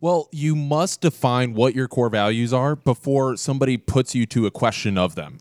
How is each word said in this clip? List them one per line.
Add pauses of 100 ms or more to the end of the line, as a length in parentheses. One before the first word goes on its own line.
Well,
you
must
define
what
your
core
values
are
before
somebody
puts
you
to
a
question
of
them.